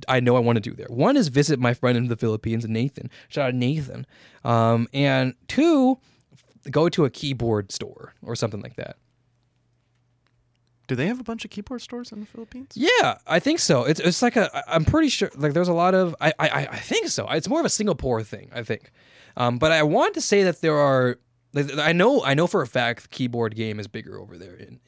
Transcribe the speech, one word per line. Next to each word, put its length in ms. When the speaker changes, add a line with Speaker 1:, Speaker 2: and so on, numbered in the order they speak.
Speaker 1:
I 100
know 160
I 40
want 180
to 40
do 120
there. 160
One 260
is 140
visit 300
my 140
friend 240
in 120
the 80
Philippines, 500
Nathan. 420
Shout 200
out 60
Nathan. 500
Um, 500
and 420
two, 520
go 180
to 160
a 60
keyboard 600
store 520
or 120
something 260
like 160
that. 200
Speaker 2:
Do 80
they 120
have 120
a 40
bunch 220
of 60
keyboard 300
stores 300
in 80
the 60
Philippines? 500
Speaker 1:
Yeah, 500
I 140
think 200
so. 260
It's, 160
it's 200
like 140
a, 200
I, 80
I'm 80
pretty 240
sure, 280
like, 180
there's 160
a 40
lot 220
of, 240
I, 180
I, 120
I, 100
I 60
think 300
so. 220
It's 180
more 140
of 40
a 40
Singapore 520
thing, 320
I 100
think. 280
Um, 220
but 120
I 120
want 320
to 60
say 220
that 180
there 140
are, 420
like, 240
I 160
know, 300
I 100
know 140
for 140
a 60
fact 440
keyboard 440
game 240
is 80
bigger 320
over 180
there 180
in, 320